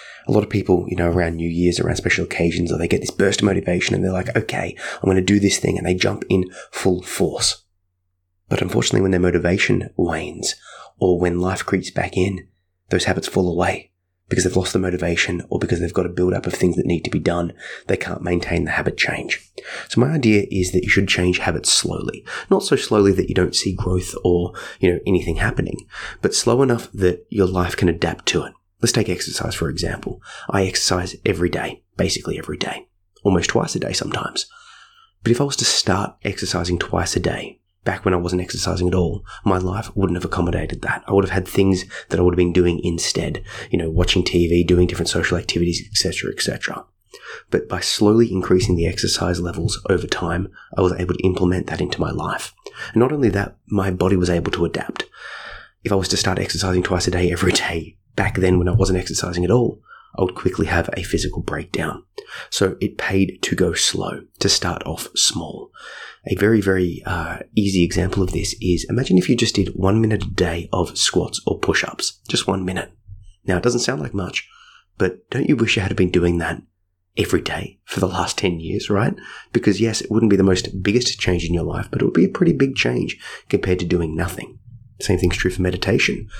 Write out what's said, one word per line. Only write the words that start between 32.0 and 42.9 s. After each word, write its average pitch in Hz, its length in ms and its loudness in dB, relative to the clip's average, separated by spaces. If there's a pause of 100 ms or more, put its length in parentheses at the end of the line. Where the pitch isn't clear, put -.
every 78 200 -10
day, - 280 -8 (380)
almost 92 240 2
twice - 280 0
a - 40 -4
day - 140 -4
sometimes. - 500 -4 (800)
But 117 100 2
if - 80 4
I 143 40 2
was 139 120 -2
to - 80 -2
start - 580 0
exercising 90 560 -2
twice - 380 -2
a 92 40 2
day, - 400 -4 (240)
back 95 200 -4
when 95 80 2
I 90 60 2
wasn't 90 240 -2
exercising 87 440 -2
at 90 80 2
all, 90 300 0 (220)
my 98 100 4
life 92 400 -4
wouldn't 90 220 2
have 87 60 -4
accommodated 87 580 -2
that. - 240 -4
I 92 80 2
would 98 100 6
have 90 80 -4
had 92 160 -2
things 98 380 2 (240)
that 87 100 0
I - 20 4
would 87 120 4
have 85 40 2
been 87 140 4
doing 87 320 4
instead, 85 580 -4 (280)